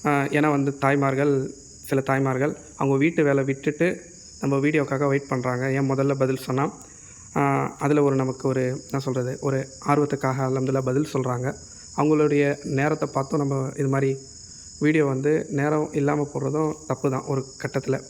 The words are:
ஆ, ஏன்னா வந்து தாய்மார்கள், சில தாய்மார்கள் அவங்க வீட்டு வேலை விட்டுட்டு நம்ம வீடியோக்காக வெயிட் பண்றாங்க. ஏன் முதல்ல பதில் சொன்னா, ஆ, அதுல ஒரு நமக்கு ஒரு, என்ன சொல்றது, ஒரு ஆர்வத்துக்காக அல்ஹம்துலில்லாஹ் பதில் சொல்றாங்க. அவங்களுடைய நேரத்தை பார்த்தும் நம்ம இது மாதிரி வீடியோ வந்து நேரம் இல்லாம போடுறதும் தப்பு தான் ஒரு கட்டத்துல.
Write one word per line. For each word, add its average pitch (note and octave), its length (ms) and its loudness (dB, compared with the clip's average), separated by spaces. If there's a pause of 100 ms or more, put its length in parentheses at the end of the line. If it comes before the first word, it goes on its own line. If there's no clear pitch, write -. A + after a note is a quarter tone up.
ஆ, C#3+ 180 2
ஏன்னா D3 280 2
வந்து C#3 280 0
தாய்மார்கள், C#3 720 2 (360)
சில C3+ 140 2
தாய்மார்கள் C3+ 560 0 (200)
அவங்க C#3 220 2
வீட்டு D#3+ 260 2
வேலை C#3 200 4
விட்டுட்டு D3 560 -2 (400)
நம்ம C#3 160 0
வீடியோக்காக C#3+ 520 0
வெயிட் C#3 200 0
பண்றாங்க. B2+ 440 0
ஏன் C3+ 180 2
முதல்ல C3+ 240 2
பதில் C3 220 2
சொன்னா, C#3 380 -2 (640)
ஆ, C3+ 420 2
அதுல D3 240 4
ஒரு C#3 120 4
நமக்கு C3 340 0
ஒரு, C3 140 2
என்ன C3 360 -4
சொல்றது, C3 420 -4
ஒரு C3+ 280 -2 (180)
ஆர்வத்துக்காக C#3+ 600 2
அல்ஹம்துலில்லாஹ் C3 380 0
பதில் C#3 280 0
சொல்றாங்க. B2+ 420 -2 (420)
அவங்களுடைய D3 680 4
நேரத்தை D3 480 0
பார்த்தும் C#3 260 0
நம்ம C#3 380 0
இது C#3 120 0
மாதிரி C3+ 280 2 (600)
வீடியோ D3+ 280 4
வந்து C#3 420 0
நேரம் D3+ 440 0
இல்லாம D3 420 0
போடுறதும் D3+ 400 -2 (120)
தப்பு D3+ 240 0
தான் C3 120 -2
ஒரு C3+ 240 -2 (120)
கட்டத்துல. - 520 -4